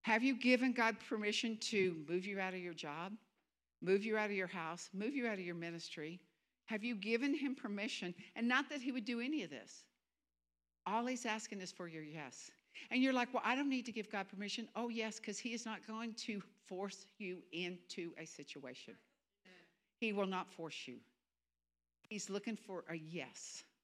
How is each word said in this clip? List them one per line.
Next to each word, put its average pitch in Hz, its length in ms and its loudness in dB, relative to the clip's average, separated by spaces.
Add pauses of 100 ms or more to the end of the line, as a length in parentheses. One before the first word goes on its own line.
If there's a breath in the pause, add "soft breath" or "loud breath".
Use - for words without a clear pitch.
Have 226 200 6
you 269 160 6
given 247 360 6
God 226 240 4 (100)
permission 214 500 0 (140)
to 185 240 4 (120)
move 185 180 0
you 202 160 -2
out 185 120 0
of 185 60 -4
your 175 140 -6
job, 165 400 -6 (680)
move 196 220 6
you 220 140 2
out 214 80 4
of 202 100 0
your 190 120 2
house, 170 460 -4
move 220 220 0
you 247 100 2
out 220 100 2
of 185 100 -4
your 175 100 -2
ministry? 170 640 -6 (460)
Have 214 180 0
you 240 120 0
given 226 380 4
him 277 220 2
permission? 202 580 -2 (220 loud breath)
And 233 120 2
not 277 220 6
that 294 120 -4
he 254 100 -2
would 240 140 -2
do 233 160 0
any 269 220 0
of 156 60 -6
this. - 360 -10 (1000)
All 226 200 4
he's 247 200 0
asking 214 360 0
is 175 100 -6
for 175 160 -8
your 160 160 -6
yes. 151 480 -8 (400 loud breath)
And 254 100 6
you're 262 120 8
like, 247 200 2
"Well, 247 120 2
I 240 100 6
don't 285 140 2
need 254 160 2
to 240 80 -6
give 208 160 -4
God 196 180 -2
permission." 202 480 -4
Oh, 233 140 0
yes, 220 300 -2
'cause 208 200 -4
he 233 140 -4
is 233 120 -6
not 208 220 -6
going 226 280 -6
to 208 260 -4 (240)
force 190 400 -6 (120)
you 180 240 -4 (120)
into 175 640 -4
a 160 80 -8
situation. 135 720 -12 (1040 loud breath)
He 226 100 0
will 196 160 2
not 185 240 -2
force - 360 -8
you. 123 120 -10 (1120)
He's 196 160 -4
looking 202 260 0
for 190 360 -6
a 170 40 -2
yes. 156 680 -8 (200)